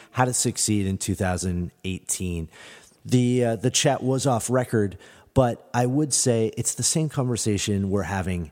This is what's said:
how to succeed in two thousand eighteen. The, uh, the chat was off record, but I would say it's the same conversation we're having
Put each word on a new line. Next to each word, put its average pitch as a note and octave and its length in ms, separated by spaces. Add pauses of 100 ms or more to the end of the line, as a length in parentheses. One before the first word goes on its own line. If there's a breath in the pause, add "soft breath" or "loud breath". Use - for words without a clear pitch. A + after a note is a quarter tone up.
(120 loud breath)
how B2+ 120
to B2+ 80
succeed G#2 540
in F#2+ 100
two - 180
thousand F2+ 560 (140)
eighteen. F2 640 (580 loud breath)
The, B2 380
uh, A2+ 120
the B2 140
chat - 320
was C3 240
off A#2+ 220
record, A2+ 480 (380 loud breath)
but A#2+ 400
I B2 100
would C3+ 300
say A2+ 420
it's - 180
the - 80
same D#3+ 280
conversation G#2 800
we're G2 140
having F2+ 480